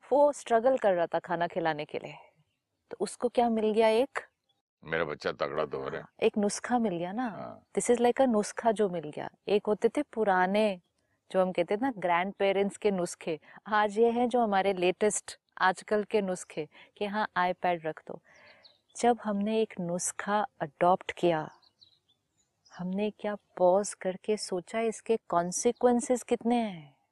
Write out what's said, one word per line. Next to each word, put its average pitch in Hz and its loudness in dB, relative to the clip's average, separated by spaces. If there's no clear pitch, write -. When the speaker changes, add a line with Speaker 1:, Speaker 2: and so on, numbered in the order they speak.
Speaker 1:
वो 285 6
स्ट्रगल 240 2
कर 202 2
रहा 170 2
था 165 -2
खाना 170 -2
खिलाने 160 -2
के - -8
लिए, 151 -12
तो - -12
उसको 208 -4
क्या 240 2
मिल 220 0
गया? 220 4
एक 226 2
Speaker 2:
मेरा 80 0
बच्चा 76 -4
तगड़ा 76 -2
तो 71 -8
हो 67 -6
रहा 82 -8
है। 71 -10
Speaker 1:
हाँ, - -20
एक 220 0
नुस्खा 208 -2
मिल 214 -2
गया 175 -6
ना। 240 -6
Speaker 2:
हाँ। - -12
Speaker 1:
This - -2
is 240 4
like 240 2
a 269 6
नुस्खा 220 0
जो 208 0
मिल 165 -6
गया। - -10
एक 202 2
होते 214 2
थे 294 0
पुराने, 196 2
जो 190 2
हम 185 0
कहते 175 0
थे 208 -4
ना 269 0
ग्रैंडपेरेंट्स 190 0
के 208 0
नुस्खे, 175 -4
आज 208 0
ये 233 6
हैं 240 0
जो 240 2
हमारे 196 2
लेटेस्ट 180 0
आजकल 202 0
के 214 0
नुस्खे 180 -6
कि 208 -6
हाँ 208 -4
iPad 180 0
रख 160 -8
दो। - -14
जब 233 2
हमने 214 -2
एक 220 -4
नुस्खा 180 -4
अडॉप्ट 175 0
किया, 156 0
हमने 196 -4
क्या 208 -6
पॉज 190 2
करके 190 -4
सोचा 196 -6
इसके 226 -2
कॉन्सिक्वेंसेस 240 2
कितने 240 0
हैं? 180 -6